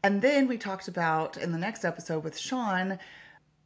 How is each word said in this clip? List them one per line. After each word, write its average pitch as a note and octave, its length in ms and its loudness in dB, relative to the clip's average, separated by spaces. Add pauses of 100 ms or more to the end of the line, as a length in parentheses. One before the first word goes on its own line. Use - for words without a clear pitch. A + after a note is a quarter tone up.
And G3+ 180 4
then C#4 260 6
we B3 100 0
talked F#3+ 300 -6
about, D#3+ 500 0
in E3+ 140 -2
the E3 60 0
next G3 280 -4
episode D#3+ 380 -2
with D#3 140 -8
Sean, F#3+ 640 -2 (680)